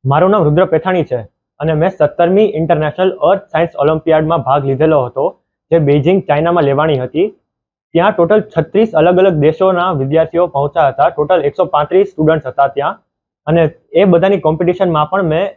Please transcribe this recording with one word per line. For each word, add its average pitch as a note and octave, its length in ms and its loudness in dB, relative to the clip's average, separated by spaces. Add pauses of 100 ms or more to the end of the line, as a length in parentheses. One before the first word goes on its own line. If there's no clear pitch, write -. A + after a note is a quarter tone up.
મારું D#3+ 260 2
નામ G#3 120 0
રુદ્ર D3+ 220 2
પેથાણી D#3+ 380 -2
છે A#2 360 -8 (200)
અને D#3+ 140 -2
મેં D#3+ 160 0
સત્તરમી F3 540 0 (120)
ઇન્ટરનેશનલ D#3+ 540 -2
અર્થ F#3 320 0
સાયન્સ E3 340 -4
ઓલિમ્પિયાડમાં D#3 640 0
ભાગ C3+ 240 -2
લીધેલો C#3 400 0
હતો, C#3 360 -6 (300)
જે E3 80 2
બેઇજિંગ, D3 420 2
ચાઇનામાં E3 420 0
લેવાની C#3+ 360 0
હતી. D3 280 -2 (680)
ત્યાં F3 180 2
ટોટલ G#3+ 300 2
છત્રીસ - 540 -2
અલગ F3 220 2
અલગ F#3 160 4
દેશોના F3 580 0
વિદ્યાર્થીઓ D#3+ 560 0
પહોંચ્યા D3 400 -2
હતા. D3 220 0
ટોટલ D#3+ 360 0
એકસો D#3 200 0
પાંત્રીસ D#3+ 420 0
સ્ટુડન્ટ્સ D#3 400 -2
હતા C#3 200 0
ત્યાં. C#3+ 320 -4 (460)
અને D#3+ 240 2 (240)
એ F3 100 4
બધાની F#3 340 2
કોમ્પિટિશનમાં E3 720 -2
પણ D3+ 140 -2
મેં D#3+ 340 -2